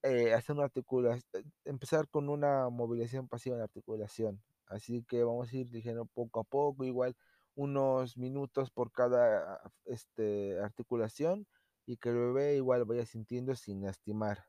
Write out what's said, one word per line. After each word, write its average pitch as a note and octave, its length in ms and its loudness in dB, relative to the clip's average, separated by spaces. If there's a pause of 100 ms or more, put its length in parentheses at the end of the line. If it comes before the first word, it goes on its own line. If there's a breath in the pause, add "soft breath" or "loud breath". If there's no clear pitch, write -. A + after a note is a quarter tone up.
eh, A#2+ 320 6
hacer A#2+ 200 2
una C#3+ 120 2
articula-, B2 500 2 (160)
eh, G2 120 -6 (200)
empezar D3 440 0
con C#3+ 200 0
una C#3+ 400 2
movilización A#2+ 600 -2
pasiva A#2+ 280 -4
en - 40 -4
la A2 40 -2
articulación. G#2 760 -6 (260)
Así A#2 380 -6
que A#2+ 200 2
vamos A#2+ 280 -2
a C3 40 -6
ir B2+ 140 -4
diciendo A#2 360 -6
poco A#2 340 -4
a G#2+ 40 -4
poco, C#3 400 0
igual B2+ 320 0 (400 soft breath)
unos C3+ 600 0
minutos C3 540 -4
por B2 220 -2
cada, A#2 680 2 (260)
este, G#2 760 -2
articulación, B2 840 -2 (400)
y B2 100 -6
que A#2+ 140 -4
el A#2+ 60 2
bebé C3 400 2
igual B2+ 280 4
vaya A#2 220 0
sintiendo B2 500 -4
sin G2 260 -8
lastimar. G#2 680 -4